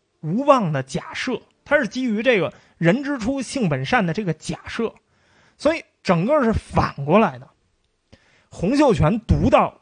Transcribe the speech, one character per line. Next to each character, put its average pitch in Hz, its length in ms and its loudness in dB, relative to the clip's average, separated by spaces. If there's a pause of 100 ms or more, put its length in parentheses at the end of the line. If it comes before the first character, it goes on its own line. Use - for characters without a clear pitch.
(200)
无 190 240 -4
妄 254 260 4
的 139 120 -2
假 - 320 -10
设， - 260 -6 (240)
它 285 140 0
是 247 100 -2
基 254 160 -8
于 220 180 -2
这 233 160 2
个 151 140 -4 (240)
人 226 280 0
之 285 140 -4
初 262 220 -4
性 254 280 -4
本 131 180 -4
善 233 180 0
的 170 80 -2
这 220 120 -6
个 170 100 -2
假 - 320 -12
设， - 260 -6 (640)
所 311 180 0
以 311 100 -10 (180)
整 175 240 0
个 294 160 2
是 226 100 2
反 - 400 -2 (140)
过 180 140 4
来 147 180 0
的。 127 100 -20 (1000)
洪 220 260 -2
秀 277 160 6
全 156 280 2
读 - 280 2
到 233 340 2